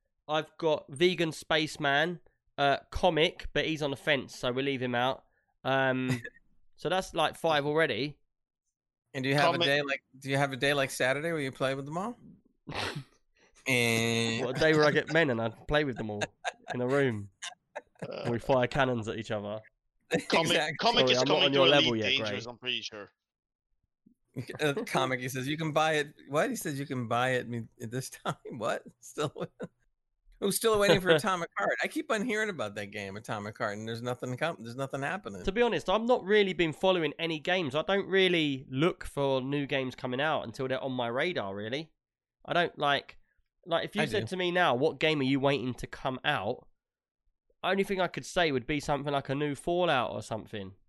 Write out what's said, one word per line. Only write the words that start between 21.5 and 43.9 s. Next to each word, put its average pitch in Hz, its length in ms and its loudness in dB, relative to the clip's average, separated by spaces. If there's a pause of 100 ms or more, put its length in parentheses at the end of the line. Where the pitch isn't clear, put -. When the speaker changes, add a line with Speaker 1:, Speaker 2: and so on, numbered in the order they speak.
Speaker 3:
to 139 60 4
Speaker 1:
your 135 100 8
Speaker 3:
Elite 143 160 6
Speaker 1:
level 117 120 2
yet, 110 140 0
Speaker 3:
Dangerous, 107 360 -2
Speaker 1:
Gray. 123 60 -10
Speaker 3:
I'm 113 60 -18
pretty 123 240 -6
sure. 104 280 -12 (1500)
Speaker 2:
Uh, 143 120 2 (120)
Comic, 131 360 0
he 127 80 -6
says, 127 180 -6
"You 151 100 -2
can 160 140 -4
buy 156 220 2
it." 147 200 -2 (140)
What? 160 220 2
He 226 80 -4
says, 147 200 -4
"You 139 80 -6
can 127 220 -4
buy 120 240 2
it 123 160 0
me, 117 160 -6 (160)
this 120 300 -8
<laughs> - 160 -16
time." 180 100 -4 (220)
What? 120 260 -2 (160)
Still, - 320 -6 (560)
<laughs> - 540 -20
who's 196 160 0
still 220 200 2
waiting 202 220 6
for 180 100 2
Speaker 1:
<laughs> 160 60 6
Speaker 2:
Atomic 170 420 0
Heart? 180 240 0
I 185 60 0
keep - 240 -6
on 214 140 0
hearing 214 240 -2
about 110 260 -6
that 104 120 -6
game, 101 280 -8
Atomic 104 420 -8
Heart, 104 200 -4
and 110 100 -8
there's 117 140 -6
nothing 123 340 -6
com-, 156 240 -2
there's 117 160 -12
nothing 135 260 -6
happening. 135 440 -6
Speaker 1:
To 196 80 0
be 240 80 0
honest, 202 280 0
I've 214 140 2
not 233 220 2
really 202 260 4
been 160 220 0
following 175 440 2
any 165 220 -2
games. 175 360 0
I 156 80 2
don't 196 240 0
really 165 600 2
look 143 360 0
for 139 360 0
new 139 240 -2
games 131 300 -2
coming 127 240 -4
out 143 240 2
until 131 240 -6
they're 131 160 -2
on 131 80 -4
my 123 160 -2
radar, 123 480 -2
really. 110 340 -6 (560)
I - 60 -10
don't, 165 260 0
like, 143 400 -2 (480)
like, 165 200 0
if - 100 -10